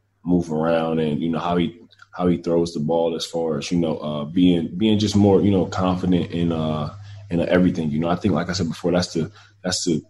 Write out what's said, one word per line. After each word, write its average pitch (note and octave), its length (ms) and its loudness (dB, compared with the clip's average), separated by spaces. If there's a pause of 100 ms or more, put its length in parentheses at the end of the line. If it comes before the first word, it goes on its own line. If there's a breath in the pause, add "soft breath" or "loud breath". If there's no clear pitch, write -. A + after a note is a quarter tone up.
(240)
move E2+ 300 0
around E2 460 0
and, D2+ 240 0
you E2 60 0
know, D#2+ 100 -2
how F2 160 -2
he, E2+ 240 -2 (320 loud breath)
how F2+ 160 -2
he F2 100 2
throws E2+ 360 0
the D#2 60 -6
ball E2 360 0
as D#2+ 100 -8
far E2 320 -4
as, C#2+ 140 -8
you F2+ 60 2
know, D#2+ 200 0
uh, D2 280 -6
being, E2+ 520 2
being G#2+ 220 2
just G#2 160 0
more, G2 260 6
you G2 100 4
know, F#2 140 2
confident F2+ 680 0
in, E2+ 200 0
uh, D#2 420 -2 (360 loud breath)
in E2+ 120 -2
everything. E2+ 480 2
You D2 100 -2
know, E2+ 100 -2
I F2 60 0
think, F2+ 180 -2
like E2+ 160 -2
I F#2 40 -4
said F2+ 160 -2
before, E2+ 220 -4
that's F2+ 220 0
the, D#2+ 180 -4 (320 loud breath)
that's F#2 200 -4
the D#2+ 260 0